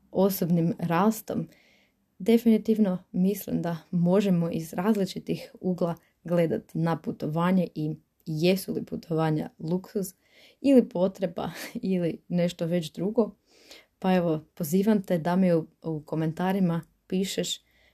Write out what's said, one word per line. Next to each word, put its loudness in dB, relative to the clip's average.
osobnim 2
rastom, 0
definitivno 2
mislim -2
da -4
možemo 2
iz -6
različitih -2
ugla -2
gledat 0
na 0
putovanje 0
i -4
jesu 0
li -6
putovanja -2
luksuz -6
ili 6
potreba -4
<laughs> -4
ili -2
nešto -2
već -2
drugo. -2
Pa 2
evo, 0
pozivam 2
te 0
da 0
mi 4
u, 2
u -6
komentarima -2
pišeš -4